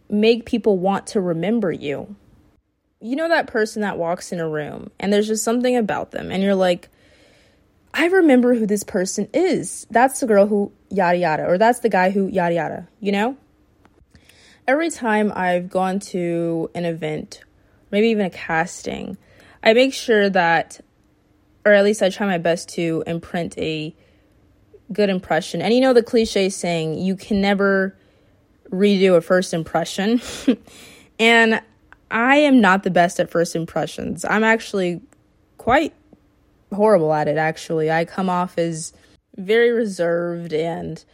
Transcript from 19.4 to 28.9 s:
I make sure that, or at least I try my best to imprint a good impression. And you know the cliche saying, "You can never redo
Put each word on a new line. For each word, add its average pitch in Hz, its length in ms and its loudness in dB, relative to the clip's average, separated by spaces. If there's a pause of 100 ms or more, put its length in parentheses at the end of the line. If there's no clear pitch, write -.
I 226 100 4
make 262 200 2
sure 208 360 0
that, 170 520 0 (840)
or 208 60 2
at 202 120 6
least 214 180 0
I 190 80 2
try 202 180 -4
my 185 100 -2
best 170 320 -2
to 165 380 -4
imprint 170 500 -8
a 156 380 -8 (960)
good 202 180 0
impression. 175 520 -2
And 196 120 0
you 254 80 4
know 262 120 4
the 233 100 6
cliche 220 460 0
saying, 165 480 -4
"You 185 180 -2
can 196 260 -2
never 196 540 0 (760)
redo 190 460 4